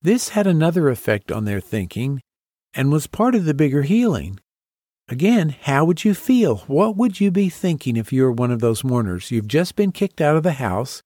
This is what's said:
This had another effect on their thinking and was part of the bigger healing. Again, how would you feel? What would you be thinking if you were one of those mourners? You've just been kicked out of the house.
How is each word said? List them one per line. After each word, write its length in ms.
This 300
had 160
another 420
effect 420
on 140
their 160
thinking 600
and 160
was 160
part 280
of 100
the 100
bigger 280
healing. 580
Again, 540
how 220
would 200
you 100
feel? 520
What 300
would 240
you 100
be 180
thinking 480
if 160
you 100
were 100
one 180
of 100
those 220
mourners? 480
You've 160
just 300
been 160
kicked 280
out 160
of 60
the 100
house. 540